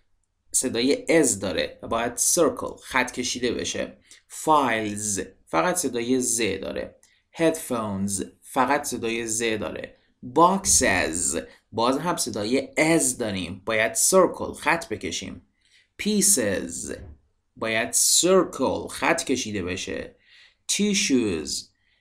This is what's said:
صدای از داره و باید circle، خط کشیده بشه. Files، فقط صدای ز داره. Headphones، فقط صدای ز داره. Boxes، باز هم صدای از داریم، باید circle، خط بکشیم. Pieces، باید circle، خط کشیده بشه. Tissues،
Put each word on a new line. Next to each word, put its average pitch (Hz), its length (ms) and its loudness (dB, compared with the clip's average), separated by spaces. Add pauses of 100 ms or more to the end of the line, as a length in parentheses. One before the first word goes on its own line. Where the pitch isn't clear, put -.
(520)
صدای 123 540 0 (120)
از 113 220 4
داره 80 440 -4
و - 40 -12
باید 117 300 -2
circle، - 680 0
خط 127 280 0
کشیده 123 400 -4
بشه. - 460 -6 (320)
Files، 107 920 0 (240)
فقط 170 300 0
صدای 123 440 0
ز 120 220 -2 (200)
داره. - 380 -8 (340)
Headphones، 107 880 -2 (180)
فقط 131 420 0
صدای 117 440 -4
ز 110 160 -2
داره. 98 540 -4 (380)
Boxes، 92 1080 4 (300)
باز 120 280 0
هم 165 180 -2
صدای 117 600 -2
از 151 400 2
داریم، 98 480 -4
باید 110 300 0
circle، - 640 2
خط 165 280 0
بکشیم. - 540 -8 (600)
Pieces، 110 960 0 (580)
باید 113 380 -2
circle، 135 960 2
خط - 340 0
کشیده 104 400 -2
بشه. - 520 -6 (560)
Tissues، 123 760 2 (520)